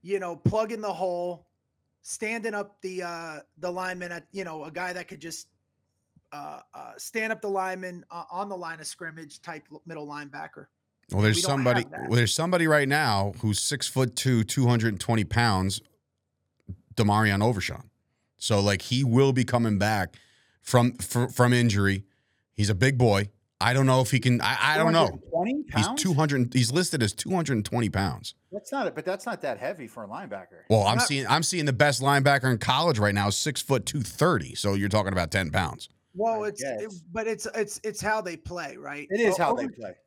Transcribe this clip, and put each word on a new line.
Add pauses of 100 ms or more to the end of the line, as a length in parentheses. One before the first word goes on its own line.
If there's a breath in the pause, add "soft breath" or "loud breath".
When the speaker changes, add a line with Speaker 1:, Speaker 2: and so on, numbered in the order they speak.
Speaker 1:
you
know,
plug
in
the
hole, (540)
standing
up
the,
uh, (180)
the
lineman
at,
you
know,
a
guy
that
could
just, (840)
uh, (120)
uh,
stand
up
the
lineman,
uh,
on
the
line
of
scrimmage
type
l-,
middle
linebacker. (440)
Speaker 2:
Well,
there's
Speaker 1:
We
don't
Speaker 2:
somebody,
Speaker 1:
have
that.
Speaker 2:
well,
there's
somebody
right
now
who's
six-foot-two,
two
hundred
and
twenty
pounds, (1120)
Demarion
Overshown. (500)
So,
like,
he
will
be
coming
back (460 soft breath)
from,
fr-,
from
injury. (500)
He's
a
big
boy. (300)
I
don't
know
if
he
can,
I,
I
don't
know.
Speaker 3:
Two
hundred
twenty (100)
Speaker 2:
He's
Speaker 3:
pounds?
Speaker 2:
two
hundred,
he's
listed
as
two
hundred
and
twenty
pounds. (180)
Speaker 3:
That's
not,
but
that's
not
that
heavy
for
a
linebacker.
Speaker 2:
Well,
I'm
Speaker 1:
Not
Speaker 2:
seeing,
I'm
seeing
the
best
linebacker
in
college
right
now,
six-foot-two,
thirty.
So
you're
talking
about
ten
pounds. (260)
Speaker 1:
Well,
Speaker 3:
I
Speaker 1:
it's,
it,
Speaker 3:
guess. (100)
Speaker 1:
but
it's,
it's,
it's
how
they
play,
right?
Speaker 3:
It
is
Speaker 1:
O-,
Speaker 3:
how
Speaker 1:
Over-,
Speaker 3:
they
play. (160)